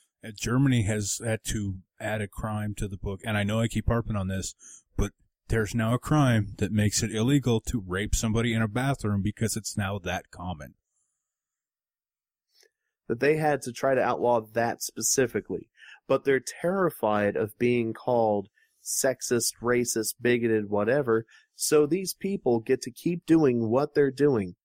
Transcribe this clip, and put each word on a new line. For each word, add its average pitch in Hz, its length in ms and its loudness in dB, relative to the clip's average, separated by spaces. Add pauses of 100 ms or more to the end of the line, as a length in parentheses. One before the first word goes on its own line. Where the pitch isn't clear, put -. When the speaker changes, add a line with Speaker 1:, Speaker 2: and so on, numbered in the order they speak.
(240)
Speaker 1:
Uh, 110 140 -12
Germany 127 440 2
has 104 420 -2
had 110 220 -2
to 98 320 -4 (200)
add 107 220 -4
a 98 80 -6
crime 107 480 -6
to 107 100 -4
the 95 100 -8
book, 95 280 -8
and 107 120 -2
I 104 60 2
know 107 180 0
I 117 60 2
keep - 220 0
harping 113 280 0
on 95 120 -2
this, 95 260 -6 (420)
but 101 160 0 (360)
there's 110 260 0
now 117 200 2
a 127 40 0
crime 117 600 2
that 98 120 0
makes 104 320 2
it 110 120 -2
illegal 120 480 2
to 113 220 -4
rape 95 300 -2
somebody 113 400 0
in 110 80 2
a 110 60 0
bathroom 113 520 -2
because 104 360 -2
it's - 200 -8
now 101 220 -4
that 90 320 -6
common. 87 440 -10 (2250)
Speaker 2:
That 120 120 -4
they 147 160 4
had 151 260 0
to 123 100 -8
try 135 220 0
to 127 80 2
outlaw 117 380 2 (120)
that 117 280 -2
specifically, - 880 -2 (380)
but 135 180 0
they're 135 160 2
terrified 117 960 0
of - 220 -4
being 120 340 0
called 110 560 0 (340)
sexist, - 720 -2 (100)
racist, 120 580 0
bigoted, 117 480 0
whatever, 113 560 2 (300)
so 151 320 2
these 180 260 -2
people 131 480 -2
get 131 220 -2
to 127 80 -10
keep 175 340 -4
doing 127 460 4
what 143 240 0
they're 143 160 4
doing. 127 540 0